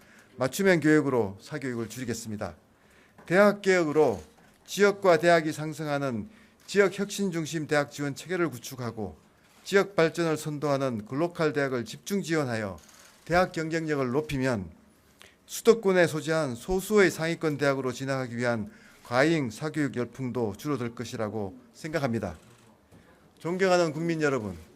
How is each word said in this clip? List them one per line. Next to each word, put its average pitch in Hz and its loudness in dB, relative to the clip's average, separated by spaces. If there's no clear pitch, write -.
맞춤형 170 2
교육으로 135 4
사교육을 123 -8
줄이겠습니다. 110 -8
대학 202 4
개혁으로 151 2
지역과 196 4
대학이 165 4
상생하는 143 -4
지역 196 2
혁신 196 -4
중심 160 -4
대학 147 2
지원 143 -6
체계를 175 -4
구축하고 117 -10
지역 196 2
발전을 165 2
선도하는 139 -2
글로컬 156 -2
대학을 135 -2
집중 - -6
지원하여 123 -2
대학 180 2
경쟁력을 160 -2
높이면 131 -2
수도권에 196 4
소재한 151 -2
소수의 190 2
상위권 160 -2
대학으로 135 0
진학하기 131 -4
위한 117 -2
과잉 143 2
사교육 147 -4
열풍도 120 -4
줄어들 123 -6
것이라고 107 -6
생각합니다. 120 -4
존경하는 180 2
국민 160 -2
여러분 117 0